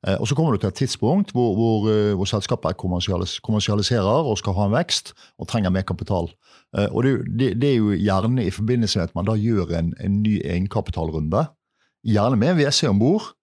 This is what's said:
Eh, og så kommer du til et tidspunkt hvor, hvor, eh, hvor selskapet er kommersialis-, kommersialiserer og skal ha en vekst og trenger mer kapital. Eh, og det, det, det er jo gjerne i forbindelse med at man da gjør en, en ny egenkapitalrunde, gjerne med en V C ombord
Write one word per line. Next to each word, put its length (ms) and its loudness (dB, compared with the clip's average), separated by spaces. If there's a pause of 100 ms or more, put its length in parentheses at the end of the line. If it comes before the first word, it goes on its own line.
Eh, 140 0
og 100 -2
så 80 0
kommer 160 2
du 80 0
til 80 -2
et 140 -6
tidspunkt 500 0
hvor, 240 2
hvor, 320 2
eh, 240 2
hvor 160 -2
selskapet 460 -2
er 100 -12
kommersialis-, 560 -4
kommersialiserer 880 0
og 100 0
skal 200 -2
ha 100 2
en 80 2
vekst 380 -4 (260)
og 80 -10
trenger 240 0
mer 160 -2
kapital. 400 -2 (480)
Eh, 140 0
og 160 0
det, 80 4 (240)
det, 100 2 (140)
det 80 2
er 100 4
jo 160 2
gjerne 480 2
i 80 0
forbindelse 480 0
med 100 -2
at 60 -10
man 140 0
da 80 2
gjør 400 0
en, 180 -2
en 300 -2
ny 160 2
egenkapitalrunde, 1040 -2 (580)
gjerne 340 2
med 140 2
en 80 2
V 140 2
C 160 0
ombord 420 2 (100)